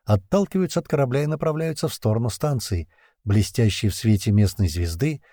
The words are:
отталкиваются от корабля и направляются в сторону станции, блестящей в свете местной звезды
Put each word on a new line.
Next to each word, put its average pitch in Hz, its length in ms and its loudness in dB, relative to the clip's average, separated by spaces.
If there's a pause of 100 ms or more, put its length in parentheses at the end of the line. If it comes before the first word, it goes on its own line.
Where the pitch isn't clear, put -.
отталкиваются 185 760 0
от - 80 -6
корабля 139 360 0
и - 20 -2
направляются 156 600 -4
в - 60 -8
сторону 113 340 0
станции, 110 600 -4 (360)
блестящей 107 640 2
в 90 60 -2
свете 107 360 2
местной 101 380 2
звезды 87 540 -4 (100)